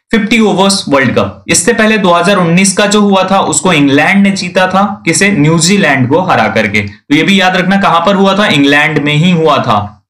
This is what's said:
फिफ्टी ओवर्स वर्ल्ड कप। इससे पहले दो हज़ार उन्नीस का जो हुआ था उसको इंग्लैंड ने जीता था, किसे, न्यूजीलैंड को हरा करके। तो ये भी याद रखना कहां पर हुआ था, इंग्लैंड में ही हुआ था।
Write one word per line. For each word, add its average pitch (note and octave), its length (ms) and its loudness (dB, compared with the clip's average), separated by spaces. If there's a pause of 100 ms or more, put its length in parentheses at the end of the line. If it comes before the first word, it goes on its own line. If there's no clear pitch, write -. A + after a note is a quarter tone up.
(100)
फिफ्टी A3+ 300 0
ओवर्स G3 480 0
वर्ल्ड - 260 0
कप। - 340 -4
इससे F3 240 0
पहले A3 260 0
दो F#3+ 140 0
हज़ार F3 240 0
उन्नीस F#3 360 2
का G#3 140 0
जो G#3 140 0
हुआ F#3+ 300 0
था G3 100 2
उसको F3+ 320 -2
इंग्लैंड D3+ 500 2
ने G3 80 2
जीता F#3 360 -2
था, G3 380 -2
किसे, E3+ 280 0
न्यूजीलैंड D#3 760 0
को D3+ 120 0
हरा C3 280 0
करके। G#2+ 320 -2
तो G2+ 340 -6
ये D#3 80 2
भी F#3+ 180 0
याद F#3 160 0
रखना F#3 200 0
कहां E3+ 240 0
पर G3 140 0
हुआ F#3+ 240 0
था, G#3 80 0
इंग्लैंड D3+ 520 0
में D3 160 -2
ही E3 160 2
हुआ D#3+ 280 2
था। G#2 520 -4